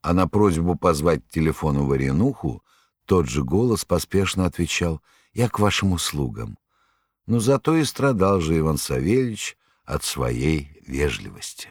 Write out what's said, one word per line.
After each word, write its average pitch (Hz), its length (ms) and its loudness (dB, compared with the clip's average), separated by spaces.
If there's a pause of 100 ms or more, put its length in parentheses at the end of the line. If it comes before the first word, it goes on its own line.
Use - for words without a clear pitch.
А 82 100 0
на 92 140 2
просьбу 87 480 2
позвать 80 500 2
к - 40 -20
телефону 78 560 0
Варенуху 69 760 -2 (440)
тот 87 220 2
же 65 160 -2
голос 101 420 0
поспешно 92 600 0
отвечал: 82 560 -2 (320)
"Я 120 160 0
к - 100 -4
вашим 98 340 2
услугам". 58 640 -4 (680)
Но 117 120 2
зато 135 380 2
и 160 60 2
страдал 101 580 2
же 80 160 2
Иван 78 200 2
Савельич 101 800 -2 (280)
от - 180 -4
своей 71 840 -2
вежливости. - 840 -6